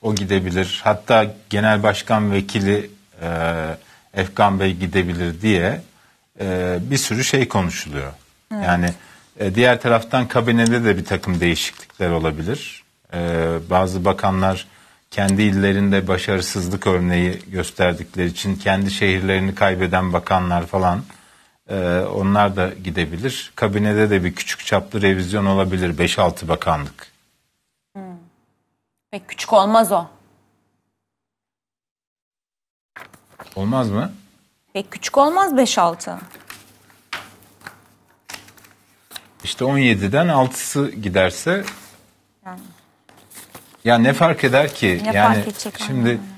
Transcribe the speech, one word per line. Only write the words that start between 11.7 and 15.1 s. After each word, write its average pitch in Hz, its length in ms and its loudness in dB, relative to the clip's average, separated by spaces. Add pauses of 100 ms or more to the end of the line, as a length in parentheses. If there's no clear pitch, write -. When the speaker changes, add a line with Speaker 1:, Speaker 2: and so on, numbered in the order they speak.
Speaker 1:
olabilir. 80 760 -4 (300)
E, 87 60 -6 (500)
bazı 92 360 0
bakanlar 95 600 0 (440)